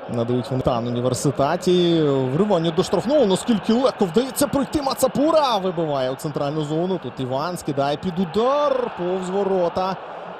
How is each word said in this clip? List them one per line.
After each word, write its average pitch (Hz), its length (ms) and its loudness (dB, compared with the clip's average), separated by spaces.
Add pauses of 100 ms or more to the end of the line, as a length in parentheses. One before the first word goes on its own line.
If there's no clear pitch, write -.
(140)
Надають 120 380 -2
вони 127 120 -2
тан 120 240 0
університаті. 156 1160 2
Вривання 160 680 2
до 170 120 2
штрафного, 220 420 2
наскільки 202 480 2
легко 240 320 2
вдається 247 420 0
пройти. 285 340 -2
Мацапура 269 760 2
вибиває 156 540 -2
у 135 40 -4
центральну 147 460 -4
зону. 160 420 -2
Тут 123 160 -8
Іван 135 380 -4
скидає 143 400 0
під 185 220 -4
удар, 247 800 0
повз 180 320 -2
ворота. 185 680 0 (440)